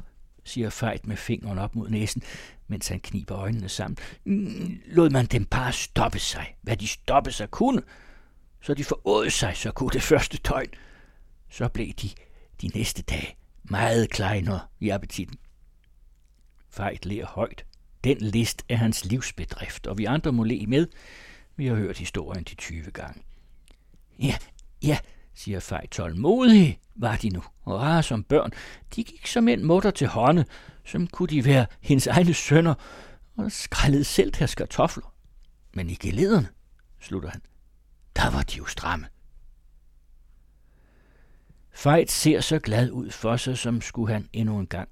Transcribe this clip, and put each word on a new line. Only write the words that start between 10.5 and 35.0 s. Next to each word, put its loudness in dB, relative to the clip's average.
Så -4
blev -6
de -8
de -6
næste -4
dage -6
meget 0
kleinere -2
i 0
appetitten." -6
Fejt -8
ler -6
højt. -6
Den 2
list -2
er 0
hans 0
livsbedrift, -6
og -6
vi -2
andre 0
må 2
le -2
med. 4
Vi -4
har 0
hørt -2
historien -8
de -14
tyve -12
gange. -14
"Ja, 0
ja," 2
siger -8
Fej. -8
Tålmodige 6
var 0
de -2
nu, -2
og -4
rare 4
som -2
børn. 2
De -2
gik -16
såmænd 4
mutter 4
til 0
hånde, 4
som -4
kunne -2
de 2
være 6
hendes 4
egne 6
sønner, 4
og -4
skrællede 2
selv 2
deres 0
kartofler. -2